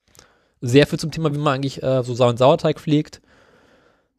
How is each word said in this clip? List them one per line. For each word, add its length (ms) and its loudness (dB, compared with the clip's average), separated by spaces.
Sehr 260 4
viel 100 -6
zum 140 -8
Thema, 220 -4
wie 40 -6
man 180 -2
eigentlich, 280 -8
äh, 180 0
so 140 -8
Sau- 140 2
und 100 -2
Sauerteig 400 2
pflegt. 420 -4